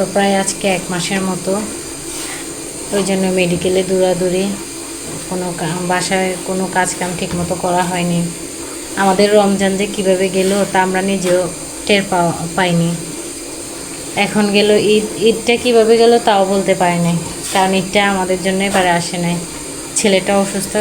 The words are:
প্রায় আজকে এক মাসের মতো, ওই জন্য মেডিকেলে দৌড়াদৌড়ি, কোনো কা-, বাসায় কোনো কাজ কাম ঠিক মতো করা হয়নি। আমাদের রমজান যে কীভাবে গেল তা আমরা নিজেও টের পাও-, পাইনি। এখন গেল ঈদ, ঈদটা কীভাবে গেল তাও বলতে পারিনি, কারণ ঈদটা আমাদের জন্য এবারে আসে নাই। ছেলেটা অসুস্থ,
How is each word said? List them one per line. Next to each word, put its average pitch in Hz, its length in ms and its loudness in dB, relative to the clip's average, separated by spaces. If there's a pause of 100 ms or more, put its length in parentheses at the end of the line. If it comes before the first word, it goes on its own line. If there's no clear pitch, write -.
(140)
প্রায় 196 280 2
আজকে - 240 -4 (120)
এক 170 140 -6
মাসের 185 380 -2
মতো, 185 240 -2 (1400)
ওই 202 140 2
জন্য 190 140 2 (140)
মেডিকেলে 185 520 2
দৌড়াদৌড়ি, 185 560 2 (840)
কোনো 180 180 -4 (120)
কা-, 175 220 -4 (100)
বাসায় 185 380 0 (180)
কোনো 190 160 -2 (120)
কাজ 180 140 2 (100)
কাম 180 100 -4 (100)
ঠিক 190 200 -4
মতো 175 160 -2
করা 180 360 0
হয়নি। 175 300 0 (720)
আমাদের 196 380 4
রমজান 196 440 4
যে 202 100 0
কীভাবে 190 420 2
গেল 190 220 2 (200)
তা 196 120 2
আমরা 185 180 0
নিজেও 180 400 2 (440)
টের 202 240 4
পাও-, 175 260 2 (200)
পাইনি। 170 340 2 (1300)
এখন 208 360 0
গেল 208 180 4 (260)
ঈদ, 214 100 2 (240)
ঈদটা 226 240 2 (100)
কীভাবে 226 340 6
গেল 233 160 6 (140)
তাও 202 180 4
বলতে 190 300 2
পারিনি, 175 380 2 (400)
কারণ 190 200 4
ঈদটা 190 280 0 (120)
আমাদের 185 320 0
জন্য 190 180 0
এবারে 190 360 2
আসে 175 180 -6
নাই। 175 200 -2 (580)
ছেলেটা 190 380 2 (100)
অসুস্থ, 196 380 -4